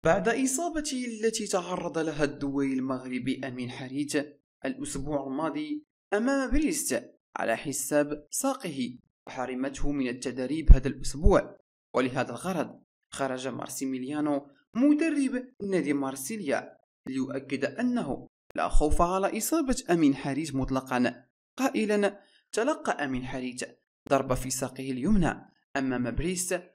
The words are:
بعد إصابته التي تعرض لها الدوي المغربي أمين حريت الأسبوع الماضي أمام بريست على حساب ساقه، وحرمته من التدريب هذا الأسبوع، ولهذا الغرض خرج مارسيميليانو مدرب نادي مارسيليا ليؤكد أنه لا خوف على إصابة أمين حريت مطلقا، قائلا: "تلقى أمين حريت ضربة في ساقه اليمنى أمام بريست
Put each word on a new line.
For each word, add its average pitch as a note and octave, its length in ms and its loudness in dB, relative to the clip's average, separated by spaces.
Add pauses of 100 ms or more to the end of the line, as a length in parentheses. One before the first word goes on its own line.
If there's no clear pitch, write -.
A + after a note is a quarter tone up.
بعد F#3 240 4
إصابته C4 760 -2
التي A3 420 -2
تعرض F3 500 -2
لها D#3 260 -2
الدوي C#3 500 -2
المغربي B2+ 720 -4
أمين B2 240 -8
حريت C#3+ 720 -6 (240)
الأسبوع C#3 640 -4
الماضي D3+ 560 -4 (300)
أمام B3+ 380 0
بريست A#3+ 600 0 (260)
على A2 200 0
حساب D3 760 -2
ساقه، C3+ 680 -4 (300)
وحرمته C3 640 -2
من C#3 160 0
التدريب B2+ 640 2
هذا C#3 160 12
الأسبوع، D#3+ 720 2 (380)
ولهذا B2 340 0
الغرض C3+ 540 -6 (300)
خرج C3 340 -4
مارسيميليانو C#3 1000 -4 (260)
مدرب C#4 760 2 (140)
نادي E3+ 320 0
مارسيليا C#3 840 -4 (300)
ليؤكد C3+ 580 -4
أنه A#3 640 -2 (280)
لا D#2+ 140 0
خوف D3+ 320 6
على F#3+ 360 2
إصابة C4 520 0
أمين D#3 260 6
حريت C#3 400 -4
مطلقا، B2+ 680 0 (320)
قائلا: G#3 680 0 (280)
"تلقى A#3+ 540 0
أمين B2+ 200 -4
حريت B2+ 360 -6 (480)
ضربة C3+ 260 2
في C3 140 -4
ساقه C3 420 -4
اليمنى D3 600 2 (260)
أمام B2 380 0
بريست F3+ 480 -2 (100)